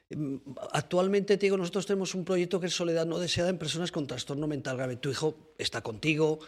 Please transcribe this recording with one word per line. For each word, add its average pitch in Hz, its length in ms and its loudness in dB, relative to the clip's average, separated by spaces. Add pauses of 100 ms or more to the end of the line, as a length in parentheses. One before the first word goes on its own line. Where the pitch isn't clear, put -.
(100)
mm, 139 260 -4 (360)
actualmente, 190 640 2
te 196 100 0
digo, 196 100 4
nosotros 180 300 -2
tenemos 190 280 0
un 185 100 -4
proyecto 180 360 2
que 180 60 -2
es 165 80 -2
Soledad 165 320 2
no 165 120 0
deseada 175 320 2
en 185 80 0
personas 160 340 -2
con 151 140 -2
trastorno 139 400 -4
mental 139 300 -2
grave. 127 200 -2
Tu 139 140 -2
hijo 156 480 -2
está - 240 -2
contigo, 156 640 2